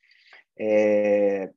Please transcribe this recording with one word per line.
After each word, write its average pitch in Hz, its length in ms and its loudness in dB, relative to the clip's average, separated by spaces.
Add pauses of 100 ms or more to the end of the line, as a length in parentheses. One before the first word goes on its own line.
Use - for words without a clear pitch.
(580)
é, 104 1000 0